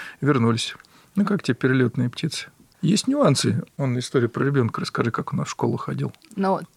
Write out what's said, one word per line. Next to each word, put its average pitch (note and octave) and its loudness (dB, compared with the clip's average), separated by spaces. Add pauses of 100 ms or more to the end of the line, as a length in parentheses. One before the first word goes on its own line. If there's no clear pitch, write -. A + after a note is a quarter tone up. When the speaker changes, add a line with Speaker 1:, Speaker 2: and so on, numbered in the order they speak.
(220)
Speaker 1:
вернулись. A#2 2 (400)
Ну, G3+ 2
как G3 0
те C3 0
перелетные B2+ 2
птицы. - -8 (360)
Есть F#3+ 2
нюансы. F3 2 (140)
Он B2+ -2
историю B2 0
про - -4
ребенка. C#3 0
Расскажи, - -2
как - -4
у - -2
нас - -2
в - -8
школу - -2
ходил. C3 -6 (240)
Speaker 2:
Ну, F#3+ 0 (180)